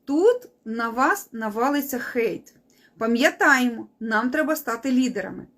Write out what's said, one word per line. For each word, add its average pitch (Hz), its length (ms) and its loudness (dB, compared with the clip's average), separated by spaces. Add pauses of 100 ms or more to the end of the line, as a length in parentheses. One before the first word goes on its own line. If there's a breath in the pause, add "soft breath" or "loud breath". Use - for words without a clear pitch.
тут 403 440 2 (160)
на 226 240 -4
вас 262 420 0
навалиться 240 680 -2
хейт. - 540 -4 (440 soft breath)
Пам'ятаємо, 247 880 2 (120)
нам 226 320 0
треба 302 240 0
стати 226 360 -4
лідерами. 190 560 -2 (100)